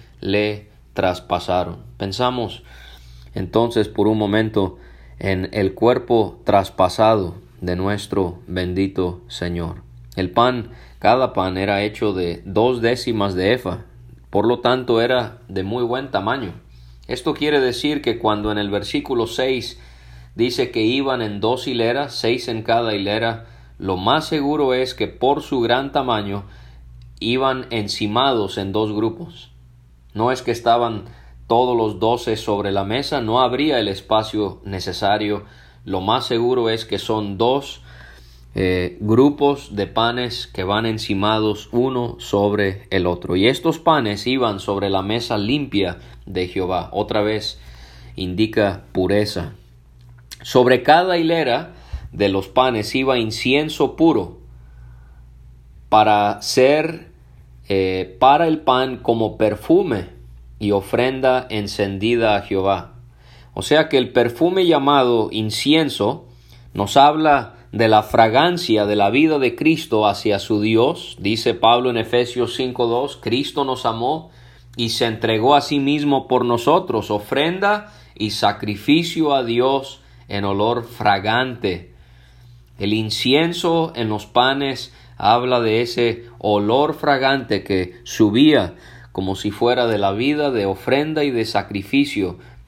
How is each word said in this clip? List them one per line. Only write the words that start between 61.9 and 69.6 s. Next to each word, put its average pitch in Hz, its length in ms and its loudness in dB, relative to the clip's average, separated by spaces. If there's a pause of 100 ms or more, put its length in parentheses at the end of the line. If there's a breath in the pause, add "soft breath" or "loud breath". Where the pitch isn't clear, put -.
a 98 60 -2
Jehová. 95 520 -2 (600 soft breath)
O - 80 -8
sea 151 260 4
que 139 100 2
el 113 140 -2
perfume 165 540 2
llamado 135 640 4
incienso 123 920 0 (460 soft breath)
nos 101 240 0
habla 147 600 4 (160 loud breath)
de 113 160 2
la 107 140 6
fragancia 113 840 2
de 104 100 0
la 101 140 4
vida 147 280 4
de 120 180 0
Cristo 143 500 2